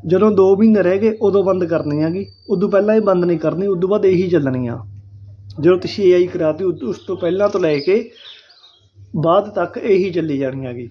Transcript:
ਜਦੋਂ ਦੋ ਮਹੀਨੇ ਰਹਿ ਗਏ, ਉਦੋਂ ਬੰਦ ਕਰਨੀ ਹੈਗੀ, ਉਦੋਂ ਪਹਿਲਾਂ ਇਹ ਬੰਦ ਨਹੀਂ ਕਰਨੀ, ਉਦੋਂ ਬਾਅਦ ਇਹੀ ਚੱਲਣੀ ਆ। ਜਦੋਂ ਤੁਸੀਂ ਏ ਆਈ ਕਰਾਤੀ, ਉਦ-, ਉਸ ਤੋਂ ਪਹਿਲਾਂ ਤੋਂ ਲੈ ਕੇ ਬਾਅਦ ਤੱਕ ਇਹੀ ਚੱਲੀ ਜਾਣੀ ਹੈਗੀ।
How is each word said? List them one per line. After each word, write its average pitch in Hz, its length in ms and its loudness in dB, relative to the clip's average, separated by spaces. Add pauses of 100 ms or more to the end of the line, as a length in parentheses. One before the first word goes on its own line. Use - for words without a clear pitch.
ਜਦੋਂ 196 240 4
ਦੋ 190 260 4
ਮਹੀਨੇ 214 260 4
ਰਹਿ 185 160 2
ਗਏ, 214 220 0
ਉਦੋਂ 196 240 2
ਬੰਦ 185 200 0
ਕਰਨੀ 151 380 -2
ਹੈਗੀ, 175 240 -4 (240)
ਉਦੋਂ 196 180 0
ਪਹਿਲਾਂ 202 260 2
ਇਹ 220 60 4
ਬੰਦ 185 240 2
ਨਹੀਂ 175 140 0
ਕਰਨੀ, 160 280 -2
ਉਦੋਂ 185 220 -2
ਬਾਅਦ 208 160 0
ਇਹੀ 185 240 2
ਚੱਲਣੀ 135 380 -2
ਆ। 120 120 -8 (800)
ਜਦੋਂ 175 180 4
ਤੁਸੀਂ - 260 -6
ਏ 180 100 6
ਆਈ 180 120 2
ਕਰਾਤੀ, 165 380 -4
ਉਦ-, 170 200 -6
ਉਸ 196 140 -6
ਤੋਂ 185 180 -10
ਪਹਿਲਾਂ 185 320 -2
ਤੋਂ 202 120 -2
ਲੈ 156 180 0
ਕੇ 202 320 -2 (1040)
ਬਾਅਦ 180 340 0
ਤੱਕ 175 280 -6
ਇਹੀ 190 320 0
ਚੱਲੀ 160 280 -4
ਜਾਣੀ 135 280 -6
ਹੈਗੀ। 123 240 -12